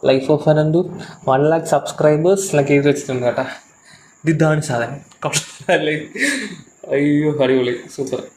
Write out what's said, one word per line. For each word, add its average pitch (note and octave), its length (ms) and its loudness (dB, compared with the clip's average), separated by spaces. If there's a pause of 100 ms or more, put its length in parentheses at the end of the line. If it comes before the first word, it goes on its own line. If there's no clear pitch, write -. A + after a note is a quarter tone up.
"Life C3+ 260 2
of D3 160 -2
Anandu, D#3 300 2 (520)
one C3+ 200 2
lakh D#3+ 200 -2
subscribers" D#3 760 2
എന്നൊക്കെ C#3+ 260 2
എഴുതി C#3+ 140 4
വെച്ചിട്ടുണ്ട് B2+ 380 -2
കേട്ടോ. C3 160 -2 (880)
ഇതാണ് D3+ 380 2
സാധനം. A#2+ 280 -4 (260)
കൊള്ളാല്ലേ? - 720 -2 (1000)
അയ്യോ, D3 340 2 (140)
അടിപൊളി, B2+ 300 2 (200)
സൂപ്പർ. - 260 -6 (160)